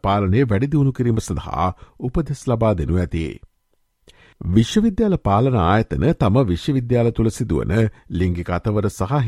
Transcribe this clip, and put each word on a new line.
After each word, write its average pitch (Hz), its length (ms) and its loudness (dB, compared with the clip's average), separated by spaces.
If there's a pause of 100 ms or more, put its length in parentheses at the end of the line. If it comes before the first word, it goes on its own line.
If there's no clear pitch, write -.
පාලනය 101 440 2
වැඩි 104 220 0
දියුණු 139 240 2
කිරීම 117 300 0
සඳහා 85 420 -4 (380)
උපදෙස් 143 440 -4
ලබා 113 300 2
දෙනු 80 220 0
ඇති. 85 200 -4 (1300)
විශ්වවිද්‍යාල 208 600 2 (120)
පාලන 120 320 2
ආයතන 87 440 2 (180)
තම 104 140 2 (140)
විශ්වවිද්‍යාල 120 640 0
තුළ 113 200 2
සිදුවන 73 360 -2 (480)
ලිංගික 87 360 -2
අතවර 104 340 -2
සහ 110 240 -4 (140)